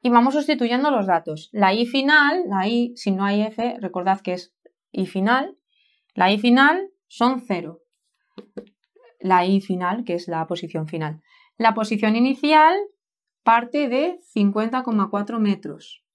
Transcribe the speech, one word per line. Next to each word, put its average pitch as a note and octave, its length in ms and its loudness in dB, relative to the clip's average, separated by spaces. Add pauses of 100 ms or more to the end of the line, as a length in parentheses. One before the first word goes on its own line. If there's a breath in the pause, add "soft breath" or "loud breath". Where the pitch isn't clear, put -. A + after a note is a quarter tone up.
Y B3 100 0
vamos A#3+ 240 4
sustituyendo C#4+ 560 0
los G#3+ 160 0
datos. D#3+ 440 -4
La G3 220 2
I A#3 140 0
final, C#4+ 600 2
la G3 200 -2
I, A#3+ 280 -2
si - 140 -4
no F#3+ 160 -2
hay G3+ 160 0
F, A3 380 -4
recordad F#3+ 420 -2
que F3+ 120 -6
es F3+ 220 -12 (360)
I F#3 160 -4
final. B3 500 -2 (560)
La F#3 180 2
I G#3+ 60 2
final C4+ 540 4 (160)
son B3 340 -2
cero. E3+ 400 -8 (1400)
La F3+ 280 2
I G3 140 2
final, F#3 420 -4
que F#3 100 -6
es F3 140 -6
la E3 180 -4
posición D#3+ 420 -8
final. D#3 360 -8 (340 soft breath)
La A3+ 160 2
posición G#3+ 420 -2
inicial D4 600 4 (640)
parte A#3+ 480 0
de D4+ 320 -2
cincuenta G#3+ 600 -2
coma G#3+ 260 -2
cuatro G#3 300 -4
metros. - 640 -4 (100)